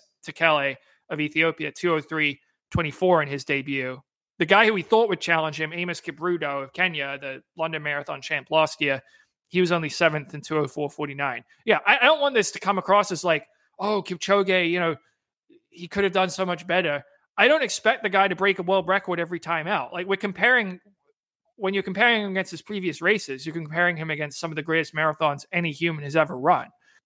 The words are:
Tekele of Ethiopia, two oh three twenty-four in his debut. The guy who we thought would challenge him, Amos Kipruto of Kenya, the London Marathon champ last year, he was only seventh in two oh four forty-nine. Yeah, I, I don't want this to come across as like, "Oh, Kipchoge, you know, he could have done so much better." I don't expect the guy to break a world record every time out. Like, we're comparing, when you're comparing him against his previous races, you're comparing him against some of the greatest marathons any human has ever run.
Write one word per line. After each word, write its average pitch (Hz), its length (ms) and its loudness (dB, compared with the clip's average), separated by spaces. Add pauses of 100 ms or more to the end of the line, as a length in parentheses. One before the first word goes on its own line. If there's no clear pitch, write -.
(260)
Tekele 151 520 2 (340)
of 151 80 -4
Ethiopia, 156 520 -2
two 175 220 -2
oh 156 80 0
three 151 380 -4 (320)
twenty-four 170 500 2
in 143 80 -2
his 139 160 -6
debut. 135 560 -4 (380)
The 170 60 0
guy 208 220 8
who 220 60 4
we 175 100 -2
thought 220 260 4
would 180 100 -2
challenge 160 400 0
him, 156 140 -4
Amos 175 260 -4
Kipruto 151 640 -4
of 131 80 -16
Kenya, 147 480 -2
the 135 220 -12 (160)
London 160 240 -4
Marathon 147 400 -6
champ 143 300 -6
last 156 300 2
year, 139 200 0 (460)
he 180 120 0
was 175 120 4
only 160 180 0
seventh 151 460 0
in 143 60 -12
two 156 180 -4
oh 143 80 0
four 143 240 -6
forty-nine. 139 520 -6 (220)
Yeah, 208 200 4
I, 240 120 6
I 240 80 4
don't 302 160 4
want 277 140 2
this 214 160 2
to - 80 -10
come 196 180 0
across 196 340 2
as 165 120 -6
like, 165 240 0 (320)
"Oh, 202 240 -2
Kipchoge, 185 640 2
you 175 100 0
know, 165 160 0 (720)
he 175 180 -16
could 196 160 -2
have 185 100 2
done 190 160 2
so 190 160 -4
much 175 220 -4
better." 170 360 0 (360)
I 220 80 8
don't 302 160 4
expect 247 380 0
the 214 80 -2
guy 196 180 4
to 180 80 -2
break 190 220 2
a 185 60 -4
world 185 240 2
record 185 320 0
every 170 200 -4
time 160 280 -4
out. - 260 -4
Like, 180 140 -6
we're 196 80 0
comparing, 202 640 -2 (760)
when 196 200 -4
you're 190 80 -2
comparing 214 400 0
him 196 80 -6
against 185 180 -4
his 165 140 -14
previous 185 360 -6
races, 156 460 -2
you're 160 80 -8
comparing 165 420 -2
him 160 140 -6
against 151 300 -6
some 165 120 -6
of 156 40 -8
the 151 80 -6
greatest 160 320 -2
marathons 151 560 0
any 170 200 -2
human 156 320 -4
has 143 120 -4
ever 151 200 2
run. 147 340 2 (360)